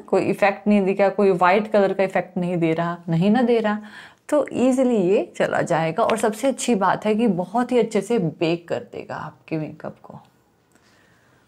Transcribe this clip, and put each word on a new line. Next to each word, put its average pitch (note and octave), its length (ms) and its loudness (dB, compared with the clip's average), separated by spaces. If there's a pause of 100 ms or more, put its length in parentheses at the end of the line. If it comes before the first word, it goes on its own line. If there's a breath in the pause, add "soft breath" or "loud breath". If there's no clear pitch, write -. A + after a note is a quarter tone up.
कोई F#3+ 160 2
इफेक्ट G3+ 440 0
नहीं G#3 180 4
दिखा, G3 240 2
कोई G3 220 2
वाइट F#3 400 2
कलर G3 220 2
का F#3+ 100 0
इफेक्ट F#3 340 -4
नहीं F3 200 -2
दे E3 160 2
रहा, E3+ 240 -4 (120)
नहीं E3+ 220 2
ना A#3+ 100 4
दे A#3 180 2
रहा, G#3+ 200 -2 (500 loud breath)
तो D4+ 240 2
ईजीली B3 440 2
ये G3+ 400 2
चला - 240 0
जाएगा। D#3+ 420 0
और - 140 0
सबसे G#3+ 300 -2
अच्छी B3+ 280 -2
बात F3+ 300 0
है G#3+ 100 0
कि A#3 140 0
बहुत G#3+ 420 -2
ही B3 80 2
अच्छे G#3+ 220 -2
से A#3 180 -2
बेक E3 480 -2
कर A#2+ 120 -4 (140)
देगा - 220 -12
आपके - 420 -10
मेकअप D3+ 460 -12
को - 160 -20 (1300 soft breath)